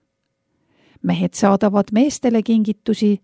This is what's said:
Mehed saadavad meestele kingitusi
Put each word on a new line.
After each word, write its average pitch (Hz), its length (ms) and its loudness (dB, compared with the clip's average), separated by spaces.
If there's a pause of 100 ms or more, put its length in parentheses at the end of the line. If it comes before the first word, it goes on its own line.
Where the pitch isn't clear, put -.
(1040)
Mehed 175 320 -2
saadavad 202 580 0
meestele 233 520 0
kingitusi 214 800 -2